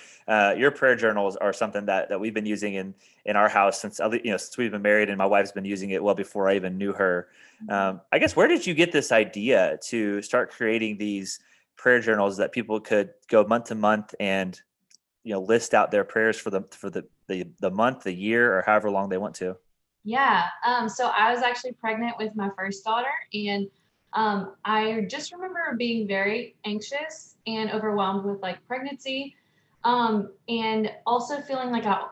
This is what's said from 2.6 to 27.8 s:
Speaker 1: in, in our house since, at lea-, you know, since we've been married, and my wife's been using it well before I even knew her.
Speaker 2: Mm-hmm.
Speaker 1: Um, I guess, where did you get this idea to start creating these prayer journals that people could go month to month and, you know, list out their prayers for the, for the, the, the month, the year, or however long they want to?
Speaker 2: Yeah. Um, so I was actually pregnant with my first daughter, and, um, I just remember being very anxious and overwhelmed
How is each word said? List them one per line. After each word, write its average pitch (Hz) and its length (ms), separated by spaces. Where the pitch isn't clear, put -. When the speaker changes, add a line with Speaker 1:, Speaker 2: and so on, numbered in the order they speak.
Speaker 1:
in, 95 200
in 104 100
our 104 140
house 98 320
since, - 180
at 110 100
lea-, 113 140
you 120 80
know, 95 60
since - 200
we've 117 140
been 104 100
married, 104 280
and 101 80
my 95 80
wife's 98 260
been 95 140
using 98 240
it 95 120
well 101 140
before 98 320
I 98 80
even 92 220
knew 98 160
her. 90 340
Speaker 2:
Mm-hmm. 214 60
Speaker 1:
Um, 98 320
I 156 60
guess, - 180
where 190 100
did 330 180
you 180 80
get 170 200
this 139 180
idea 101 640
to 104 340
start 123 300
creating 110 480
these 101 420
prayer 123 240
journals 104 380
that 104 160
people 107 260
could 104 300
go 110 160
month 117 220
to 113 100
month 107 460
and, 95 360
you 110 80
know, 95 80
list 113 320
out 107 180
their 101 140
prayers 110 340
for - 100
the, 95 120
for - 180
the, 90 160
the, 92 180
the 98 100
month, 117 340
the 95 80
year, 107 460
or 92 40
however 107 280
long 98 200
they 92 80
want 98 180
to? 92 180
Speaker 2:
Yeah. 226 400
Um, 226 220
so 240 260
I 220 200
was 240 100
actually 247 300
pregnant 226 440
with 214 180
my 202 220
first 196 280
daughter, 240 260
and, 202 340
um, 208 500
I 220 460
just - 240
remember 349 440
being 233 300
very 202 480
anxious 285 720
and 220 240
overwhelmed 202 560